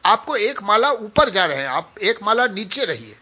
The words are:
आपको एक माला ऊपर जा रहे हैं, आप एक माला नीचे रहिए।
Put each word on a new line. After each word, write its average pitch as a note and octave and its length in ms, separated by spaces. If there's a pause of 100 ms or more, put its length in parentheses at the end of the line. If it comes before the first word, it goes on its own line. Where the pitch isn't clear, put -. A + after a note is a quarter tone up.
आपको A3+ 320
एक A3+ 280
माला A3 280
ऊपर A#3 380
जा F#3 160
रहे C#3+ 120
हैं, C3+ 120
आप D3+ 320
एक G#3 220
माला A3+ 240
नीचे G#3+ 380
रहिए। A2+ 360